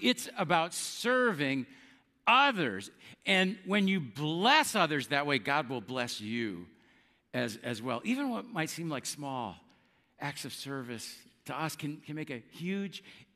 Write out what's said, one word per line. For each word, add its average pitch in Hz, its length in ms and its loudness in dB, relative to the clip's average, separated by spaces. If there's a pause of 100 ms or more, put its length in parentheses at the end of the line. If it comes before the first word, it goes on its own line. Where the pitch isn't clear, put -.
It's - 260 2 (100)
about 170 360 2
serving 165 920 2 (580)
others. 202 640 4 (380)
And 190 380 4
when 196 220 4
you 190 120 4
bless 165 760 2
others 151 320 2
that 147 200 2
way, 143 100 4
God 135 320 0
will 127 120 -2
bless 120 380 -4
you 104 460 -4 (680)
as, 120 240 -2
as 120 240 -6
well, 120 220 -4
even 262 260 0
what 226 180 -6
might 165 240 -4
seem 165 180 -6
like 135 160 -6
small 131 500 -6 (640)
acts 143 260 -8
of 127 80 -10
service 127 640 -10 (300)
to 131 100 -8
us 151 200 -2
can, 151 220 -6
can 147 180 -12
make 151 140 -8
a 123 120 -8 (100)
huge 190 520 -6 (320)